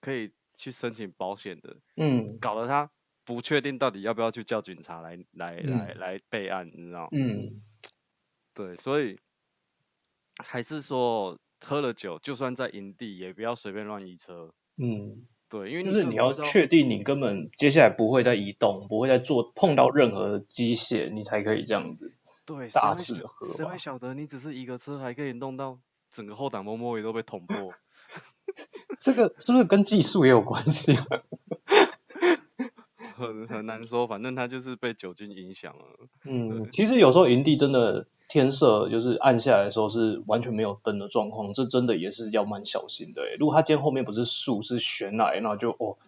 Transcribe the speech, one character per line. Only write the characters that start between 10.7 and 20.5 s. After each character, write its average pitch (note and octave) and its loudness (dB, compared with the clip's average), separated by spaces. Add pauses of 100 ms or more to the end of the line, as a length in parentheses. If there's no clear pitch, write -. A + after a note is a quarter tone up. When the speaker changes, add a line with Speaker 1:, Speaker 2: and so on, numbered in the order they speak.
Speaker 1:
说 A#2 -4 (220)
喝 C#3+ -4
了 B2+ -4
酒， F2 -12
就 C#3 -10
算 B2+ -6
在 B2 -6
营 G2 -14
地 G2+ -14
也 F#2 -12
不 F#2+ -14
要 A#2 -4
随 G2+ -12
便 G#2 -10
乱 G#2 -12
移 F2+ -20
车。 E2+ -20 (240)
Speaker 2:
嗯。 G#2+ -6 (220)
Speaker 1:
对， G#2 -10
因 D3 -8
为 F3+ -6
你 G3 -4
根 F#3+ 0
本 G#3 2
不 B2 -2
知 - -
道 - -
Speaker 2:
就 - -
是 - -
你 G#2+ -4
要 B2 4
确 D3+ 4
定 C#3 6
你 G2+ -2
根 C#3 0
本 G2+ -2
接 C#3+ 4
下 D3 10
来 A2+ 12
不 A2 2
会 B2+ 4
再 B2 4
移 G2+ -2
动， G2 0
不 A2 -2
会 A#2+ 0
再 B2+ 6
做， B2+ 0
碰 E3 4
到 B2+ 6
任 C3 4
何 G2+ -2
机 A#2 -2